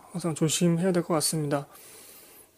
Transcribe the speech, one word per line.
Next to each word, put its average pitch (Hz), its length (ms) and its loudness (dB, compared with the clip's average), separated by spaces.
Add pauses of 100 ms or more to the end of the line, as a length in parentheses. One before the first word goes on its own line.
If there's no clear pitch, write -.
(120)
항상 170 220 -4
조심해야 170 580 2
될 175 120 2
것 175 100 -4
같습니다. 147 540 -2 (920)